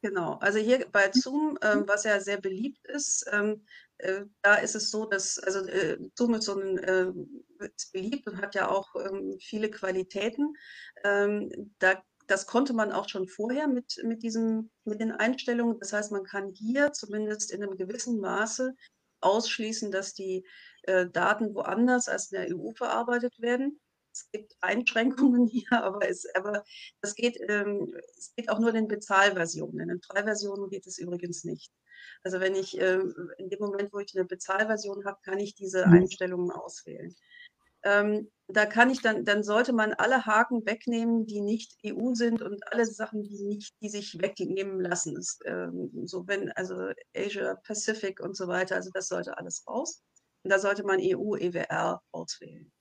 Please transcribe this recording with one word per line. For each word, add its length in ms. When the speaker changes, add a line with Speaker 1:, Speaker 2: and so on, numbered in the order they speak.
Speaker 1:
Genau. 380
Also 180
hier 320
bei 220
Zoom, 500
ähm, 180
Speaker 2:
Mhm. 80
Speaker 1:
was 140
ja 180
sehr 200
beliebt 480
ist, 420
ähm, 340
äh, 260
da 140
ist 180
es 160
so, 160
dass, 320
also, 280
äh, 300
Zoom 180
ist 100
so 140
ein, 260
ähm, 600
ist 320
beliebt 340
und 160
hat 140
ja 120
auch, 280
ähm, 440
viele 300
Qualitäten. 840
Ähm, 760
da, 240
das 220
konnte 240
man 180
auch 180
schon 200
vorher 400
mit, 340
mit 220
diesem, 460
mit 160
den 120
Einstellungen. 680
Das 140
heißt, 180
man 140
kann 260
hier 420
zumindest 600
in 100
einem 140
gewissen 420
Maße 560
ausschließen, 720
dass 220
die, 300
äh, 240
Daten 480
woanders 540
als 240
in 60
der 120
E 40
U 180
verarbeitet 680
werden. 380
Es 160
gibt 300
Einschränkungen 840
<laughs> 0
hier, 240
aber 380
es, 260
aber 300
es 140
geht, 240
ähm, 460
es 160
geht 160
auch 80
nur 120
in 40
den 140
Bezahlversionen. 920
In 80
den 140
Freiversionen 680
geht 180
es 120
übrigens 460
nicht. 280
Also 160
wenn 160
ich, 240
ähm, 360
in 100
dem 120
Moment, 320
wo 80
ich 140
eine 120
Bezahlversion 800
habe, 160
kann 160
ich 160
diese 320
Speaker 2:
Mhm. 80
Speaker 1:
Einstellungen 560
auswählen. 640
Ähm, 460
da 180
kann 240
ich 100
dann, 240
dann 180
sollte 300
man 220
alle 320
Haken 400
wegnehmen, 600
die 140
nicht 420
E 100
U 220
sind 280
und 280
alle 160
Sachen, 360
die 220
nicht, 360
die 80
sich 320
wegnehmen 580
lassen. 380
Es, 300
ähm, 440
so 240
wenn, 240
also 380
Asia 380
Pacific 540
und 160
so 100
weiter, 300
also 160
das 160
sollte 300
alles 280
raus. 360
Und 80
da 60
sollte 260
man 160
E 140
U, 200
E 200
W 60
R 420
auswählen. 580